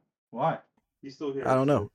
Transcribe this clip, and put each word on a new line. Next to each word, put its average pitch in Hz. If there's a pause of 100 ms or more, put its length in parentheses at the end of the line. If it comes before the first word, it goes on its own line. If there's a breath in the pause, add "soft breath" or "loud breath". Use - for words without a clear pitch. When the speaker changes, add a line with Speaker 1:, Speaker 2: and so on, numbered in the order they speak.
(320)
Speaker 1:
Why? - (440)
Speaker 2:
He's 139
still 143
here. 135
Speaker 3:
I 131
don't 135
know. 117